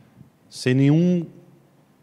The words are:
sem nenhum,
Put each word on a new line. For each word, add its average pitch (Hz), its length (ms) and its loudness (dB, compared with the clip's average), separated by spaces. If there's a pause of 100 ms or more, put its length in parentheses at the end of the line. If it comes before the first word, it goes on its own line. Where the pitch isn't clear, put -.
(500)
sem - 240 -4
nenhum, 160 520 2 (760)